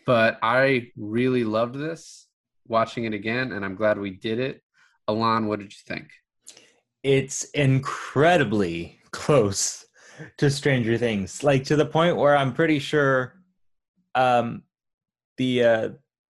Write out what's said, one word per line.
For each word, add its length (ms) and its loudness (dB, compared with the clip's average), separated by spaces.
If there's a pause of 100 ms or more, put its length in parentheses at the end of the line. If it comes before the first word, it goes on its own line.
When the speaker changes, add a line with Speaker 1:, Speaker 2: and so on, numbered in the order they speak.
Speaker 1:
But 360 2
I 540 0
really 480 -2
loved 320 -2
this, 520 -14 (380)
watching 380 -2
it 100 -4
again, 380 -4
and 120 -8
I'm 120 -8
glad 240 0
we 120 -6
did 280 -6
it. 240 -6 (440)
Alon, 400 0
what 120 -2
did 140 -16
you 120 -20
think? 240 -12 (920)
Speaker 2:
It's 480 0
incredibly 1500 0 (120)
close 720 0 (520)
to 120 2
Stranger 480 0
Things, 460 -4
like, 220 2
to 100 2
the 100 2
point 320 0
where 180 4
I'm 180 0
pretty 260 2
sure, 600 0 (760)
um, 480 2 (760)
the, 260 2
uh, 260 4 (420)